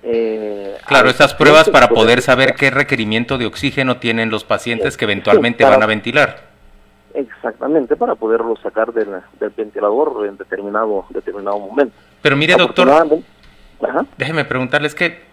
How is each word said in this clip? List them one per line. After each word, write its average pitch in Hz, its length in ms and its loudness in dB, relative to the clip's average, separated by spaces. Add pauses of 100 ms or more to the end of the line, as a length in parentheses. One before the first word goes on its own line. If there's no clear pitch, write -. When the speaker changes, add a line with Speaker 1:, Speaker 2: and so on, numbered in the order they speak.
Speaker 1:
eh, 107 840 -6
Speaker 2:
Claro, 131 220 4
Speaker 1:
al 123 60 0
Speaker 2:
esas 139 200 2
pruebas 151 340 6
Speaker 1:
paciente - 100 0
Speaker 2:
para 123 100 8
Speaker 1:
poder 113 160 4
Speaker 2:
poder 120 180 4
saber 131 260 2
Speaker 1:
ventilar. 135 240 0
Speaker 2:
qué 127 40 -2
requerimiento 120 600 -2
de 120 80 -4
oxígeno 131 540 -4
tienen 113 320 -2
los 107 140 -6
pacientes 117 520 -4
que - 80 -4
Speaker 1:
Sí, 104 80 0
Speaker 2:
eventualmente 117 500 0
Speaker 1:
para 135 140 6
Speaker 2:
van 127 60 4
a 107 40 2
ventilar. 110 540 0 (720)
Speaker 1:
Exactamente, 131 840 -4
para 240 180 -2
poderlos 113 460 -2
sacar 113 340 -4
del, 107 160 -4 (280)
del 104 120 -6
ventilador 107 760 -4
en 98 120 -10
determinado, 101 720 -6
determinado 101 480 -8
momento. 110 360 -4 (280)
Speaker 2:
Pero 139 120 2
mire, 156 200 2
doctor, 175 340 2
Speaker 1:
Afortunadamente, 156 400 2 (540)
ajá. 165 240 -2 (100)
Speaker 2:
déjeme 151 300 -4
preguntarle, 131 420 -4
es 147 60 -10
que 170 260 -4 (120)